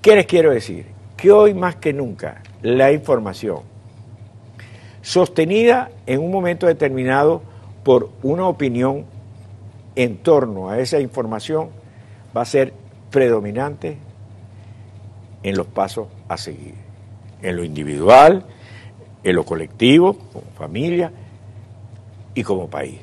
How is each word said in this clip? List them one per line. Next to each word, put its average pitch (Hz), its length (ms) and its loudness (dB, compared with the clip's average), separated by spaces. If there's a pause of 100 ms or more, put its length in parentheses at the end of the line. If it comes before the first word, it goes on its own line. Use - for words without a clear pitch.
¿Qué 214 140 8
les 190 100 4
quiero 160 260 4
decir? 104 360 -6 (300)
Que 190 140 4
hoy 208 220 6
más 180 220 -4
que 151 180 -4
nunca 113 480 -10 (200)
la 131 300 2
información 110 680 -4 (1400)
sostenida 185 880 0 (160)
en 131 140 -2
un 170 100 -6
momento 175 340 -4
determinado 143 760 0 (420)
por 123 260 2 (140)
una 170 240 -2
opinión 135 580 -4 (920)
en 120 220 -2
torno 110 520 0
a 110 100 -4
esa 139 200 -2
información 131 720 -6 (680)
va 117 60 -2
a 120 40 -4
ser 135 280 -2 (380)
predominante 131 840 -2 (1500)
en 98 120 -6
los 95 120 -4
pasos 101 400 -6 (200)
a 82 100 -8
seguir, - 360 -16 (680)
en 90 140 -6
lo 87 80 -8
individual, 85 840 4 (800)
en 90 120 0
lo 80 100 -2
colectivo, 127 720 0 (160)
como - 120 -18 (100)
familia 156 560 -6 (1200)
y 117 100 -6
como 92 240 -6
país 67 360 -12